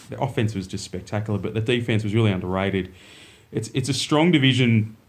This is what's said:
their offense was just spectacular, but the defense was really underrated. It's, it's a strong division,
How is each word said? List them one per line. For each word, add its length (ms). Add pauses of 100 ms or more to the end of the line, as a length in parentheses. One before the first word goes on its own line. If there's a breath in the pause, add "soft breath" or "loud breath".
their 100
offense 360
was 100
just 180
spectacular, 540
but 160
the 80
defense 420
was 120
really 160
underrated. 600 (600 loud breath)
It's, 240
it's 140
a 40
strong 380
division, 640 (100)